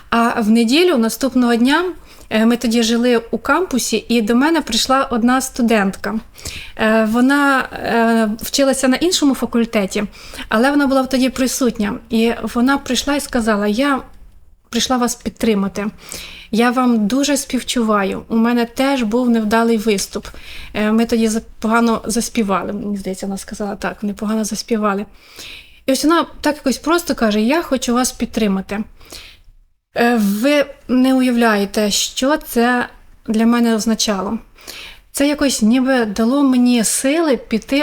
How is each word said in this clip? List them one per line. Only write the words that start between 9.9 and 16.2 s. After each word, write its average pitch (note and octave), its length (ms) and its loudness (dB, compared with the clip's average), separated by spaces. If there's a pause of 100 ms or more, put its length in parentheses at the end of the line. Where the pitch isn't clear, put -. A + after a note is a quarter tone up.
але A#3 220 2
вона C#4+ 160 2
була C4+ 180 2
тоді C4 240 0
присутня. A#3+ 680 -2 (160)
І A3+ 220 2 (220)
вона C4 240 2
прийшла C#4 380 -2
і C#4 40 -2
сказала: G#3+ 460 -2
«Я B3+ 340 0 (680)
прийшла A#3+ 260 -2
вас A#3+ 180 0
підтримати. G3+ 720 -2 (640)